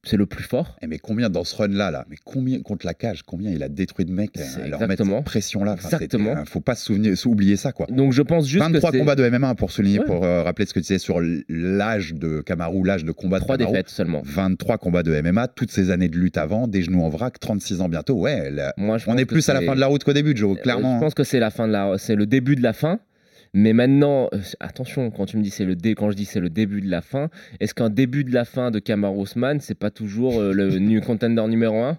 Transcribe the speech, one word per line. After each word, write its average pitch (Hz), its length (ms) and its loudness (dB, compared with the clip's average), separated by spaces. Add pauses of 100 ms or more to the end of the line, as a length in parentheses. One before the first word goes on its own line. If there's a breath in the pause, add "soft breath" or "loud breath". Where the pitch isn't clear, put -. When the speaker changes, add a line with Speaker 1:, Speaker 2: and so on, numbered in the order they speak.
Speaker 1:
c'est - 140 -2
le 101 100 4
plus - 180 -10
fort. 147 360 -4
Speaker 2:
Eh, 80 60 -10
mais 78 120 -8
combien 113 320 -2
dans 87 120 -2
ce - 120 -8
run-là, 101 360 0
là, 65 180 -8
mais - 140 -16
combien 131 380 -4
contre - 240 -8
la - 80 -4
cage, - 300 -6
combien 98 280 -6
il 73 120 -2
a 69 60 -6
détruit 90 360 -2
de 87 60 -6
mecs, 98 240 -2
Speaker 1:
C'est 76 260 -8
Speaker 2:
euh, - 40 -10
à - 20 -6
leur 71 140 -6
mettre 104 100 0
Speaker 1:
exactement. 98 260 2
Speaker 2:
cette 143 80 -4
pression-là. 101 480 -2
Enfin, 87 160 -8
c'était, 147 160 0
Speaker 1:
Exactement. 113 320 0
Speaker 2:
euh, - 80 -6
faut - 160 -6
pas 123 140 -2
se - 100 -12
souvenir, 104 320 2
se - 100 -2
oublier 101 300 4
ça, 139 160 -4
quoi. - 160 -4
Speaker 1:
Donc 131 240 4
je 135 80 4
pense 151 260 2
juste 151 180 2
que 170 60 2
Speaker 2:
Vingt-trois 143 200 4
Speaker 1:
c'est 131 80 4
Speaker 2:
combats 143 160 4
de 135 80 4
M 120 100 4
M 127 100 4
A, 127 120 2
pour 98 160 -4
souligner, 101 280 4
Speaker 1:
Ouais. 285 60 2
Speaker 2:
pour, 90 180 0
euh, 87 200 2
rappeler 90 240 0
ce - 60 -16
que 95 60 0
tu 87 40 -2
disais 95 160 0
sur 90 220 -2
l-, 85 280 -2
l'âge 95 640 -2
de 78 280 -4
Kamaru, 87 440 -2
l'âge 92 180 0
de 80 80 -4
combat 92 280 -2
de - 40 -2
Speaker 1:
Trois 135 140 0
Speaker 2:
Kamaru. 113 160 0
Speaker 1:
défaites 95 160 -2
seulement. 82 340 -4
Speaker 2:
Vingt-trois 90 540 -2
combats 87 260 0
de 80 80 2
M 76 140 2
M 90 140 4
A, 123 80 0
toutes - 240 -6
ces 95 180 2
années 90 180 2
de 80 100 -2
lutte 90 200 0
avant, 104 300 -2
des 98 160 0
genoux 87 180 2
en 82 80 2
vrac, 117 300 -6
trente-six 95 420 -4
ans 90 80 0
bientôt. 82 240 -2
Ouais, 95 380 0
la, 71 260 -4
Speaker 1:
Moi, 110 220 -2
je - 100 -10
Speaker 2:
on 117 40 2
Speaker 1:
pense 127 80 2
Speaker 2:
est 123 40 2
Speaker 1:
que - 80 -12
Speaker 2:
plus 156 160 2
à 139 40 4
la 135 60 2
Speaker 1:
c'est - 60 0
Speaker 2:
fin 135 100 0
de 131 60 2
la 135 60 4
route 143 160 2
qu'au 143 100 2
début, 147 240 2
Joe, 101 180 2
Speaker 1:
Euh, - 60 -12
Speaker 2:
clairement, 127 300 0
Speaker 1:
je 120 60 2
Speaker 2:
hein. - 40 0
Speaker 1:
pense 151 140 0
que 143 80 0
c'est 127 160 0
la 113 100 2
fin 113 180 -2
de 107 60 2
la, 98 240 0
c'est - 180 0
le 104 120 2
début 131 280 2
de 127 60 -2
la 113 120 2
fin. 170 260 -2 (560 soft breath)
Mais 110 180 6
maintenant, 135 580 4
euh, 101 60 -4 (220)
attention, 127 500 -6
quand 101 160 -4
tu 104 100 -10
me 107 60 2
dis 101 80 0
c'est 98 160 -4
le 92 100 0
dé-, 104 200 0
quand 104 160 0
je 98 40 -2
dis 101 100 -4
c'est 104 140 -4
le 87 120 -2
début 101 300 -2
de 98 60 -4
la 87 140 -2
fin, 143 300 -6 (280 loud breath)
est-ce 107 140 -4
qu'un 113 160 0
début 131 340 0
de 127 80 -4
la 120 140 2
fin 123 240 -4
de 107 80 -2
Kamaru 101 440 -2
Ousmane, 127 380 -2
c'est - 140 -10
pas 104 160 -4
toujours, 113 500 -2
euh, 98 140 2
le 98 160 2
Speaker 2:
<laughs> 92 80 0
Speaker 1:
nu-, 107 240 2
contender 117 460 0
numéro 113 340 0
un ? 151 180 -2